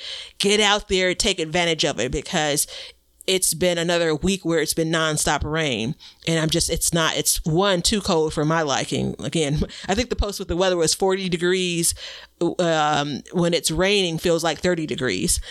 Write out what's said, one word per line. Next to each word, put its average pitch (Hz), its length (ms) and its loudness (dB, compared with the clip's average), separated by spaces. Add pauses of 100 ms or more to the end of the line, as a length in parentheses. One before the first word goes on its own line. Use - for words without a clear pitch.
(380)
"Get 208 220 2
out 208 300 2
there, 185 260 2
take 190 240 0
advantage 165 460 0
of 139 120 0
it," 120 140 -2
because 151 560 -2 (600)
it's 185 280 2
been 170 240 2
another 170 340 2
week 185 320 0
where 165 140 2
it's 156 160 -2
been 160 160 0
nonstop 156 520 0
rain, 147 520 -2 (320)
and 165 120 2
I'm 156 120 2
just, 160 180 0
it's 165 240 -2
not, 160 240 2
it's, - 260 0
one, 175 380 2
too 214 180 2
cold 160 340 0
for 151 120 0
my 165 160 2
liking. 131 560 -2
Again, 156 460 0 (120)
<laughs> - 120 -14
I 185 80 0
think 240 160 -2
the 208 40 -4
post 202 220 -2
with 190 100 -8
the 175 80 -2
weather 185 220 2
was 160 160 2
forty 190 340 0
degrees, 175 680 0 (640)
um, 151 640 0 (100)
when 175 240 2
it's 151 160 0
raining 180 480 2
feels 170 240 2
like 156 160 0
thirty 170 260 0
degrees, 120 540 -2 (100)